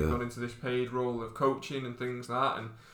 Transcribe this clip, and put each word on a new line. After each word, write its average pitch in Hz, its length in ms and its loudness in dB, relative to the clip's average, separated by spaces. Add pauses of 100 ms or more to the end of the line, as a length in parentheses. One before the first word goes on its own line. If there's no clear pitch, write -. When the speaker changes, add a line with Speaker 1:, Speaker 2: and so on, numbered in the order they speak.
Speaker 1:
Yeah. - 60 6
Speaker 2:
gone 120 120 2
into 120 180 -4
this 120 140 -4
paid 123 380 0
role 123 300 2
of 110 120 -8
coaching 135 520 2
and 120 120 -6
things 123 300 -4
like 123 120 0 (140)
that, - 80 -4
and, 113 80 -8 (240)